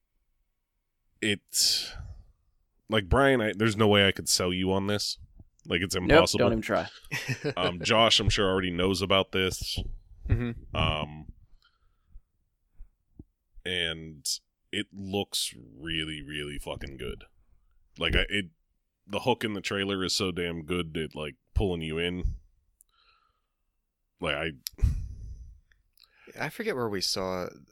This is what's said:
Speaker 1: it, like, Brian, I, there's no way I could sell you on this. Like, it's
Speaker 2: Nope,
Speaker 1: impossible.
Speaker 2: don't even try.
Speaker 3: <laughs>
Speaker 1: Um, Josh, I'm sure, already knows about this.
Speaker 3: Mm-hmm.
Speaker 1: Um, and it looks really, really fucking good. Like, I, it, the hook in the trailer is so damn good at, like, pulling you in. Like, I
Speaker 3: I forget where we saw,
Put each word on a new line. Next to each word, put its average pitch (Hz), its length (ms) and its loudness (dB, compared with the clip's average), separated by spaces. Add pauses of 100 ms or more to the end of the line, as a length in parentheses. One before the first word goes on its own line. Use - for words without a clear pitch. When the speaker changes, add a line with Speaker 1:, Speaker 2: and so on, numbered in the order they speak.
(1200)
Speaker 1:
it, - 720 -2 (960)
like, 107 200 0
Brian, 131 320 6
I, 107 140 0
there's 107 220 2
no 110 100 6
way 101 200 8
I 95 40 6
could - 180 -6
sell 90 240 2
you 92 180 2
on 98 160 2
this. - 300 -2 (500)
Like, 90 140 0
it's 95 140 -2
Speaker 2:
Nope, 90 140 0
Speaker 1:
impossible. 160 300 8
Speaker 2:
don't 120 140 6
even 113 80 0
try. 90 260 0 (340)
Speaker 3:
<laughs> 139 360 -4
Speaker 1:
Um, 87 240 -2
Josh, 110 380 6
I'm 101 100 2
sure, 101 200 4
already 95 220 2
knows 90 300 2
about 95 300 4
this. - 460 0 (520)
Speaker 3:
Mm-hmm. 120 460 -2
Speaker 1:
Um, 76 520 -2 (2500)
and 80 600 -4 (460)
it 101 220 -4
looks 98 600 -6 (240)
really, 78 440 -6
really 73 360 -8
fucking 69 400 -10
good. 62 280 -10 (760)
Like, 82 160 2
I, 90 140 6
it, 98 160 0 (600)
the 98 160 -4
hook 120 220 0
in 107 100 -2
the 95 80 -6
trailer 98 420 -2
is 87 120 -2
so 95 160 0
damn 85 320 -4
good 82 340 -2
at, 78 160 -6
like, 76 220 -8 (180)
pulling 90 280 2
you 80 180 -4
in. 87 360 -2 (1800)
Like, 76 160 -4
I 80 160 -4 (1900)
Speaker 3:
I 127 100 -4
forget 214 260 -4
where 120 120 0
we 101 140 -2
saw, 92 460 -2 (240)